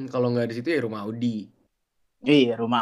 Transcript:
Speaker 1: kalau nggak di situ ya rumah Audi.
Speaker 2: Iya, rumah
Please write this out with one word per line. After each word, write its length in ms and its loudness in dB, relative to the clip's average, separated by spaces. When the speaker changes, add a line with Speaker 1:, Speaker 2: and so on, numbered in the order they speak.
Speaker 1:
kalau 220 0
nggak 180 0
di 80 -6
situ 120 -8
ya 140 2
rumah 200 -4
Audi. 360 -4
Speaker 2:
Iya, 360 4
rumah 260 0